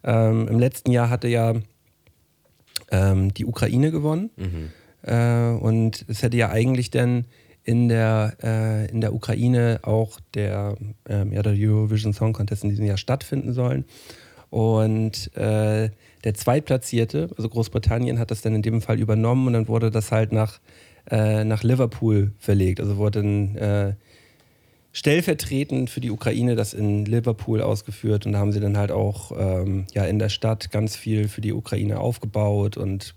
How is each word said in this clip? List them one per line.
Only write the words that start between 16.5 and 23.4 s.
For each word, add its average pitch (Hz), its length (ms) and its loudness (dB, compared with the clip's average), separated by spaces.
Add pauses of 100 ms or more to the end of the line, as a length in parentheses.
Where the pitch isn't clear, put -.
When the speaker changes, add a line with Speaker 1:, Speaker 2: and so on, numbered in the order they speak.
Speaker 1:
also 110 100 -4
Großbritannien, 117 680 0
hat 117 140 -2
das 110 100 -6
dann 110 140 0
in 104 80 0
dem 113 180 0
Fall 110 180 0
übernommen 113 480 2
und 120 60 2
dann 113 140 0
wurde 113 240 2
das 110 200 -2
halt 110 200 2
nach, 110 280 0 (520)
äh, 107 320 2
nach 107 180 0
Liverpool 110 760 2
verlegt. 95 400 2
Also 101 180 -2
wurde 104 240 0
dann, 101 340 0